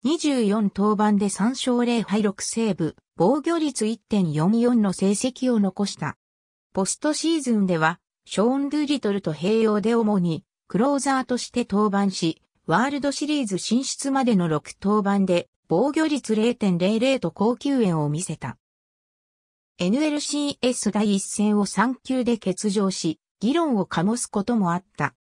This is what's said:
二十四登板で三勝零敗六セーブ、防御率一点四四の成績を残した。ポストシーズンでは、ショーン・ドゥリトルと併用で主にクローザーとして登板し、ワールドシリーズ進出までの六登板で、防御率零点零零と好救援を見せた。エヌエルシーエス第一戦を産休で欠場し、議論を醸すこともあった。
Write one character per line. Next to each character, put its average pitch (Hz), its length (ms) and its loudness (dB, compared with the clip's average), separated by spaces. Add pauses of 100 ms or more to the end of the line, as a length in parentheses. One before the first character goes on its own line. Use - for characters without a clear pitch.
二 311 140 0
十 269 260 2
四 202 300 2
登 208 200 2
板 214 240 4
で 202 120 0
三 214 200 0
勝 247 340 0
零 233 180 0
敗 202 200 0
六 202 200 -2
セ 226 300 -2
ー - 20 0
ブ、 156 200 -4 (220)
防 190 280 4
御 339 140 0
率 285 280 -2
一 220 120 -4
点 185 340 0
四 180 280 2
四 240 220 4
の 190 100 0
成 196 180 0
績 254 400 -2
を 233 80 2
残 202 280 0
し - 100 -8
た。 - 200 -8 (560)
ポ 190 120 0
ス - 140 -6
ト 302 140 0
シ 320 260 0
ー - 20 -2
ズ 247 160 0
ン 202 100 2
で 180 120 2
は、 160 200 0 (280)
シ - 140 -4
ョ 202 40 4
ー 254 140 2
ン・ 277 100 -2
ド 294 100 -2
ゥ 302 80 0
リ 277 140 0
ト 208 120 -2
ル 196 100 -2
と 165 100 -4
併 185 280 0
用 214 200 2
で 226 140 0
主 208 240 2
に 170 260 -2 (260)
ク 180 80 -2
ロ 269 160 4
ー 277 60 0
ザ 269 180 0
ー 262 60 -2
と 247 120 -4
し - 140 -8
て 240 180 -4
登 208 200 2
板 196 260 0
し、 165 260 -2 (240)
ワ 170 180 2
ー 277 100 0
ル 285 80 -4
ド 285 100 0
シ 285 160 -6
リ 294 160 0
ー 233 40 -2
ズ 190 120 -4
進 233 240 0
出 - 300 -6
ま 269 120 0
で 233 120 2
の 175 100 2
六 156 340 -2
登 208 200 2
板 196 260 2
で、 175 220 0 (180)
防 214 260 2
御 320 140 0
率 262 300 -2
零 226 180 2
点 190 240 0
零 202 220 0
零 262 180 2
と 170 140 -4
好 233 240 0
救 269 260 0
援 170 180 2
を 147 80 0
見 151 140 -4
せ 160 140 -8
た。 - 200 -12 (1200)
エ 180 120 0
ヌ 269 140 2
エ 302 60 0
ル 294 100 -2
シ 285 300 -4
ー - 120 -8
エ 247 100 0
ス 220 200 -4
第 208 240 2
一 196 80 -2
戦 208 340 0
を 202 80 0
産 240 300 -2
休 262 260 -4
で 226 160 0
欠 196 320 -4
場 190 220 0
し、 - 260 -4 (220)
議 220 120 0
論 311 260 0
を 185 60 0
醸 196 320 -2
す - 120 -8
こ 202 160 -4
と 240 100 0
も 190 180 0
あ 175 40 0
っ 180 80 -6 (120)
た。 - 280 -6